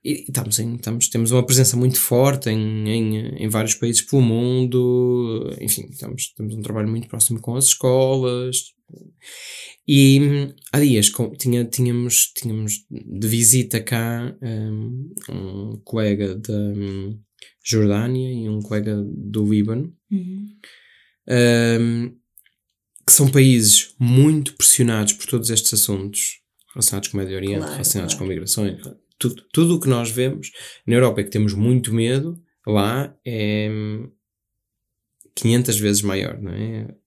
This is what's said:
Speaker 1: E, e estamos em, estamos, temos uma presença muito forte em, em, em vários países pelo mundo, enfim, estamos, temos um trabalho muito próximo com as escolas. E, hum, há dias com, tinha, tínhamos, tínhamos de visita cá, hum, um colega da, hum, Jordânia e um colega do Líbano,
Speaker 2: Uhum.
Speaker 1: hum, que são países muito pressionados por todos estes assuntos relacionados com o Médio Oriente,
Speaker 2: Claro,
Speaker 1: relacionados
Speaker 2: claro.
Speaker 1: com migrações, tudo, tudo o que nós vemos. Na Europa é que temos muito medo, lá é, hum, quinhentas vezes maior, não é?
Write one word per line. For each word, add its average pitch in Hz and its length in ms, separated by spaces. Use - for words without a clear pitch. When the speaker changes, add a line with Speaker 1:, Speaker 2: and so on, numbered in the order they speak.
Speaker 1:
E, - 80
e - 160
estamos 113 300
em, 117 180
estamos, 117 320
temos 113 220
uma 123 140
presença 131 320
muito 127 220
forte 131 500
em, 107 400
em, 110 280
em 110 40
vários 110 260
países 117 280
pelo 135 200
mundo, 123 1300
enfim, - 300
estamos, - 440
temos 107 200
um 110 80
trabalho 107 260
muito 113 200
próximo 113 320
com 117 160
as 135 100
escolas. 127 920
E, 139 340
hum, 143 320
há 143 80
dias 117 280
com, - 260
tinha, 120 300
tínhamos, 123 680
tínhamos 110 560
de - 380
visita 117 520
cá, 117 600
hum, 113 720
um 98 560
colega 104 500
da, 107 200
hum, 101 640
Jordânia 113 680
e 113 160
um 107 120
colega 107 360
do 104 420
Líbano, 110 440
Speaker 2:
Uhum. 190 360
Speaker 1:
hum, 117 880
que - 60
são 139 180
países 127 680
muito 135 560
pressionados 113 600
por - 120
todos 117 240
estes 113 240
assuntos 101 680
relacionados 101 360
com - 80
o 98 40
Médio 95 160
Oriente, 98 220
Speaker 2:
Claro, 76 140
Speaker 1:
relacionados 98 420
Speaker 2:
claro. 95 120
Speaker 1:
com - 60
migrações, 95 480
tudo, - 240
tudo 170 240
o 165 40
que 139 80
nós 117 220
vemos. 127 400
Na 117 80
Europa 117 260
é 101 40
que 101 60
temos 107 220
muito 113 400
medo, 135 480
lá 107 480
é, 107 440
hum, 107 400
quinhentas 120 440
vezes 104 240
maior, 98 380
não 95 120
é? 110 360